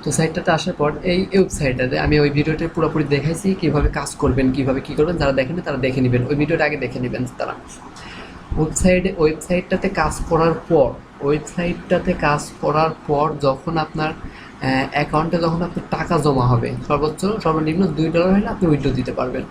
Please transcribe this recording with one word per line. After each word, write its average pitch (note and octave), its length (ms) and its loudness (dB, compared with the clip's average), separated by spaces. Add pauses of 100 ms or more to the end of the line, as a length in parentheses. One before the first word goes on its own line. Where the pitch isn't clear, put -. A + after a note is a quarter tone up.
তো D3+ 80 -2
সাইটটাতে D#3+ 380 0
আসার E3+ 240 0
পর D3+ 180 0 (100)
এই F#3 300 0
ওয়েবসাইটটাতে C#3+ 680 2
আমি D3+ 220 4
ওই D3 100 4
ভিডিওটা D3+ 440 0
পুরোপুরি D#3 300 0
দেখাইছি, D3+ 500 0
কিভাবে C#3+ 340 2
কাজ C#3+ 260 -4
করবেন, C3 380 2
কিভাবে C3 280 0
কি C#3+ 140 -10
করবেন। E3 220 2
যারা C#3+ 160 2
দেখেননি C3 300 0
তারা D3 140 -4
দেখে B2+ 240 0
নেবেন, B2 260 2
ওই D3 80 0
ভিডিওটা D3+ 300 2
আগে D3 120 0
দেখে B2+ 240 -6
নেবেন B2 260 -4 (120)
তারা। - 160 -6 (1000)
ওয়েবসাইটে, F3+ 600 2
ওয়েবসাইটটাতে F3+ 720 0
কাজ D#3 400 -2
করার E3 260 2 (140)
পর, C#3+ 240 4 (280)
ওয়েবসাইটটাতে F3 920 -2
কাজ D3 380 0 (100)
করার D#3 300 2 (160)
পর D3+ 340 0
যখন C#3 360 0
আপনার, D#3 340 -2
আহ, - 840 -4
অ্যাকাউন্টে D#3 460 0
যখন E3+ 240 0
আপনার - 280 -6
টাকা D#3+ 280 0
জমা C3+ 280 2
হবে, A#2+ 280 2 (140)
সর্বোচ্চ, D3+ 380 0 (160)
সর্বনিম্ন D#3+ 440 2
দুই D#3+ 240 0
ডলার F3 240 4
হলে G#3+ 140 2
আপনি F#3+ 220 0
উইথড্র C#3+ 200 2
দিতে B2 220 -2
পারবেন। B2+ 380 -4